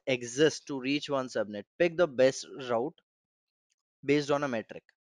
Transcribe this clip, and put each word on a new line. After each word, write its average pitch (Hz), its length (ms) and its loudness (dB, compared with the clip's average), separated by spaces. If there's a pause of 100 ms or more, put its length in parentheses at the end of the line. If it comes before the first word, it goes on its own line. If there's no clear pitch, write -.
exists 127 600 0
to 139 140 -8
reach 139 300 -4
one 131 180 -2
subnet, 104 360 -6 (160)
pick 170 180 2
the 175 100 4
best 131 380 4 (240)
route 120 240 0 (1120)
based 143 240 2
on 143 140 0
a 143 40 -2
metric 110 360 -6 (180)